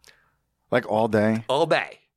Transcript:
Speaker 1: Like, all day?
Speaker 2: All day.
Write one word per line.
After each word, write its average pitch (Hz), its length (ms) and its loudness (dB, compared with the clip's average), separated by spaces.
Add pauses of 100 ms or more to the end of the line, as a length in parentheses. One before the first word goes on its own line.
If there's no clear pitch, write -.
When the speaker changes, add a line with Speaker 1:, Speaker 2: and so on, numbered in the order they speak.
(720)
Speaker 1:
Like, 120 180 -2
all 110 160 2
day? 110 420 0
Speaker 2:
All 147 180 0
day. 135 340 -4 (160)